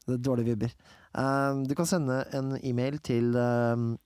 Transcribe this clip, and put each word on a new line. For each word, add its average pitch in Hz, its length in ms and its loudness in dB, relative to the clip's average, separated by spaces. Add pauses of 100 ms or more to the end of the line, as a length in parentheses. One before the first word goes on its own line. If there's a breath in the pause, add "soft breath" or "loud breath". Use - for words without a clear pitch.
Det 127 100 -2
er 123 80 -2
dårlige 120 300 0
vibber. 113 220 -2 (400 loud breath)
Ehm, 139 500 0
du 135 100 -2
kan 170 160 0
sende 135 380 0
en 135 280 -4
e-mail 131 440 -2
til, 120 340 2
ehm, 120 540 2 (180)